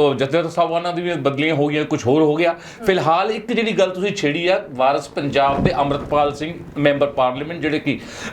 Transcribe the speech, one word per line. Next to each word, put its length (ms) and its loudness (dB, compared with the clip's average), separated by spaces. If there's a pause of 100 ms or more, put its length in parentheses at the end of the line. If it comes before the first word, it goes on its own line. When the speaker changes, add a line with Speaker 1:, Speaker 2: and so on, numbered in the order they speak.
(120)
Speaker 1:
ਅ, 20 0
ਜਥੇਦਾਰ 340 0
ਸਾਹਿਬਾਨਾਂ 460 -2
ਦੀ 80 -4
ਵੀ 120 -2
ਬਦਲੀਆਂ 420 0
ਹੋ 120 2
ਗਈਆਂ, 180 -2
ਕੁਛ 220 -4
ਹੋਰ 140 4
ਹੋ 140 4
ਗਿਆ। 160 2
Speaker 2:
ਹੂੰ। 340 -10
Speaker 1:
ਫਿਲਹਾਲ 460 2
ਇੱਕ 220 -6
ਜਿਹੜੀ 180 0
ਗੱਲ 180 2
ਤੁਸੀਂ 260 -4
ਛੇੜੀ 320 -2
ਆ 240 2
ਵਾਰਿਸ 360 2
ਪੰਜਾਬ 560 0
ਦੇ 100 4
ਅੰਮ੍ਰਿਤਪਾਲ 680 0
ਸਿੰਘ 120 -6 (240)
ਮੈਂਬਰ 300 4
ਪਾਰਲੀਮੈਂਟ 540 -2
ਜਿਹੜੇ 180 0
ਕਿ, 200 -2 (340)